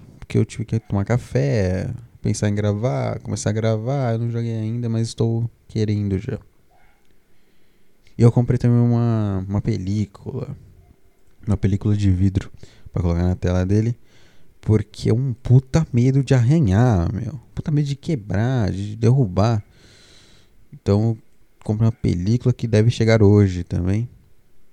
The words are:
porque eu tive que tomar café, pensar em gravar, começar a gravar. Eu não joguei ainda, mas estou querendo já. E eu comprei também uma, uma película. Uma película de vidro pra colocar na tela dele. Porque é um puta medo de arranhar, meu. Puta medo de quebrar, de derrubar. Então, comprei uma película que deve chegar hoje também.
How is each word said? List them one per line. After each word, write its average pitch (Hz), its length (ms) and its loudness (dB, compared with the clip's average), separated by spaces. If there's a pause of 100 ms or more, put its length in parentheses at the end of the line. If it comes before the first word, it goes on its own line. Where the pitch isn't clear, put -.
(200)
porque - 180 -4
eu 110 80 2
tive - 200 -10
que 113 140 -4
tomar 98 240 -2
café, 107 840 -2 (320)
pensar 110 260 -2
em 104 60 0
gravar, 107 680 -2
começar 104 280 -6
a 107 40 -2
gravar. 113 600 -2
Eu 113 60 -4
não 117 100 -4
joguei 117 240 -6
ainda, 113 340 -6
mas 113 200 -2
estou 117 420 -2 (180)
querendo 104 520 -2
já. 104 180 -8 (1800)
E - 40 2
eu 117 100 8
comprei 123 260 0
também 120 220 2
uma, 113 680 0
uma 101 140 -2
película. 104 920 -6 (920)
Uma 98 120 0
película 101 380 0
de 101 140 2
vidro 95 420 0 (400)
pra - 100 -4
colocar 87 220 0
na 90 120 0
tela 90 300 -2
dele. 110 320 0 (640)
Porque - 480 0
é 110 40 4
um 127 200 -2
puta 147 600 2
medo 131 300 2
de 127 100 2
arranhar, 117 800 2
meu. - 260 -8 (140)
Puta - 180 -6
medo 147 160 0
de 139 80 -4
quebrar, 107 760 -2
de 101 240 -6
derrubar. 113 680 2 (1120)
Então, 110 440 0 (460)
comprei 110 220 0
uma 113 60 4
película 104 600 -2
que - 160 -4
deve 110 220 4
chegar 113 320 2
hoje 98 420 6
também. 95 460 -4 (640)